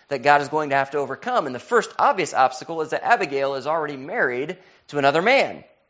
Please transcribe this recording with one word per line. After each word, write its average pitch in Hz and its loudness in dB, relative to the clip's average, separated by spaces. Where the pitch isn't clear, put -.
that 139 -4
God 143 6
is 139 -6
going 151 -2
to 139 2
have 135 0
to 151 -4
overcome. 147 -2
And 170 -6
the - -10
first - 0
obvious 202 2
obstacle 139 0
is 156 -6
that 156 -4
Abigail 139 0
is 127 -8
already 147 -4
married 147 -4
to 143 -10
another 139 4
man. 202 2